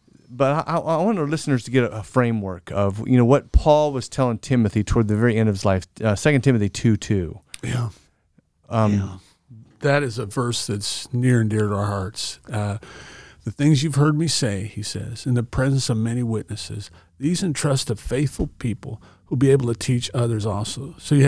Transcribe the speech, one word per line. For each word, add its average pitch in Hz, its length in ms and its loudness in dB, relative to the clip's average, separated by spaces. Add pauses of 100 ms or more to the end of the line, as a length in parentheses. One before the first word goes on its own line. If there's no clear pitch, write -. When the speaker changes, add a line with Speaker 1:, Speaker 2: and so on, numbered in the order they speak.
(320)
Speaker 1:
but 135 360 0
I, 160 80 -2
I, - 20 0
I 160 240 -2
want 214 160 0
our 147 80 -2
listeners 147 380 -2
to 117 80 -8
get 127 100 4
a, 107 80 0
a 107 140 -8
framework 110 680 -2
of, 101 380 0
you 127 80 6
know, 120 80 6
what 135 260 2
Paul 151 420 4
was 127 160 -6
telling 120 300 -2
Timothy 110 460 2
toward 113 240 2
the 104 80 2
very 113 200 2
end 110 120 2
of 98 80 0
his - 80 -10
life, 95 220 2 (180)
uh, 104 100 2
Second 143 280 2
Timothy 113 260 2
two 110 280 2
two. 90 440 -4 (240)
Speaker 2:
Yeah. 120 240 -4 (800)
Speaker 1:
Um, 110 240 2
Speaker 2:
Yeah. 98 160 0 (720)
That 143 240 2
is 117 140 -6
a 110 80 -6
verse 120 420 -4
that's - 440 -6
near 123 280 4
and 107 100 2
dear 107 180 2
to 104 60 -2
our 101 120 0
hearts. 98 520 -6 (100)
Uh, 104 300 -4 (680)
"The 113 60 -6
things 143 320 2
you've 151 120 -2
heard 147 220 4
me 160 120 0
say," 104 360 -2
he 104 180 -10
says, 107 440 -8
"in 127 80 2
the 120 80 2
presence 135 460 0
of 120 80 0
many 117 260 -2
witnesses, 107 680 -6 (280)
these 165 240 -2
entrust 143 460 -2
to 110 80 -4
faithful - 520 -4 (100)
people 113 440 -6 (220)
who'll 135 140 -4
be 135 120 4
able 127 220 4
to 113 60 -4
teach 123 340 -2
others 117 320 -2
also." 110 540 -6
So - 160 -2
you 135 140 8